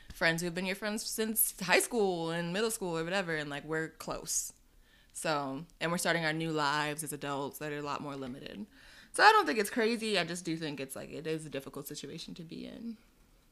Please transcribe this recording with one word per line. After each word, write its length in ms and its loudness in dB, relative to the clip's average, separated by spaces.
friends 300 4
who 40 0
have 80 -2
been 120 -2
your 100 0
friends 300 -4
since 560 0
high 180 6
school 500 2
and 220 0
middle 180 2
school 280 -2
or 60 0
whatever, 320 0
and, 120 -2
like, 160 -6
we're 240 -2
close. 640 -4
So, 520 0
and 120 0
we're 60 2
starting 260 2
our 80 2
new 180 0
lives 540 2
as 80 -6
adults 460 -4
that 140 -6
are 60 -4
a 40 -4
lot 180 -4
more 160 -6
limited. 500 -8
So 120 2
I 80 12
don't 140 6
think 120 2
it's 120 0
crazy. 480 2
I 60 4
just 200 -4
do 120 0
think 240 -4
it's, 140 -8
like, 180 -10
it 140 -8
is 180 -2
a 60 -10
difficult 380 -8
situation 460 -10
to 80 -12
be 240 -10
in. 300 -10